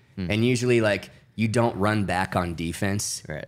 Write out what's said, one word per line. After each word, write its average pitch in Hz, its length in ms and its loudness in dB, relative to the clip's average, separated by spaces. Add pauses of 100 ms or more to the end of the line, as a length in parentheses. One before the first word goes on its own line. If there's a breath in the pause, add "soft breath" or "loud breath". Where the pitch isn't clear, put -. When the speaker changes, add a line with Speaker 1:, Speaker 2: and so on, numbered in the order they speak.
(160 soft breath)
Speaker 1:
Hmm. 90 140 -4
Speaker 2:
And 110 160 2
usually, 123 340 4
like, 101 300 0 (240 loud breath)
you 113 140 0
don't 117 280 2
run 107 280 2
back 92 320 -2
on 87 180 -2
defense. 85 720 -4
Speaker 1:
Right. 76 200 -8